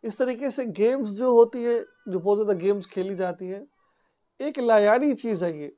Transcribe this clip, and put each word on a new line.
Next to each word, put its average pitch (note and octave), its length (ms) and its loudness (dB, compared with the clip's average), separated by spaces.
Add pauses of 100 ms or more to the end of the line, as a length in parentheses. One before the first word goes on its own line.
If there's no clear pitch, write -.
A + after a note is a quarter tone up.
इस A3 160 -8
तरीके B3+ 300 -2
से B3+ 180 -4
गेम्स A3 420 0
जो A#3+ 240 -2
होती A#3 300 6
है, A#3 160 0 (280)
जो F#3 120 -4
बहुत G3+ 180 2
ज़्यादा G#3 180 0
गेम्स F#3+ 300 -2
खेली F#3+ 300 -8
जाती F3+ 320 -6
हैं, G3 180 -12 (760)
एक C#4+ 200 -6
लायानी A#3 560 4
चीज़ G3 300 -4
है E3+ 80 -2
ये D3 240 -12